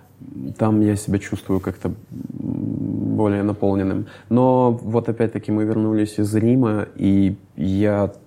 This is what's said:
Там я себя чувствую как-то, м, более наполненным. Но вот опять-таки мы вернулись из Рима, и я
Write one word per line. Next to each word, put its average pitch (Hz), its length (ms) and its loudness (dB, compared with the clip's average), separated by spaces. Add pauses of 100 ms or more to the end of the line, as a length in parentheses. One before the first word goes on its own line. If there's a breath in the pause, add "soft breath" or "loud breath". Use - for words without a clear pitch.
(580 loud breath)
Там 107 240 2
я 104 140 4
себя 101 220 -2
чувствую 98 440 -4
как-то, 95 260 -6
м, 90 80 -4 (1200)
более 101 280 2
наполненным. 98 600 0 (240 loud breath)
Но 127 420 4
вот 113 380 -2
опять-таки 110 420 -2
мы 107 120 2
вернулись 110 560 0
из 104 160 0
Рима, 113 500 4 (100)
и 98 400 2 (200)
я 101 560 0 (160)